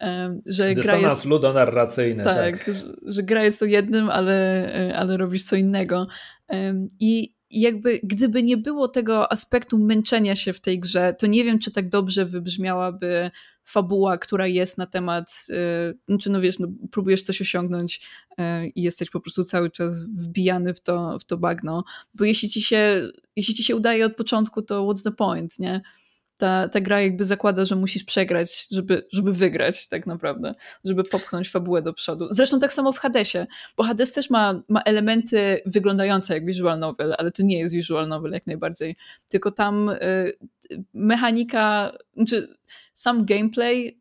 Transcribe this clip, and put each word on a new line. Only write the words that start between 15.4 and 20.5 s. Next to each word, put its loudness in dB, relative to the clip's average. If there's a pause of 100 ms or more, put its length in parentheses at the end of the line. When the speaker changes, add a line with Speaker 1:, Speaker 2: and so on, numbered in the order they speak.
Speaker 1:
e, -2 (140)
znaczy, 0
no 0
wiesz, 0
no, -4 (220)
próbujesz 2
coś -4
osiągnąć, -4 (380)
e, -4
i -6
jesteś -2
po -6
prostu -4
cały -2
czas -6
wbijany -2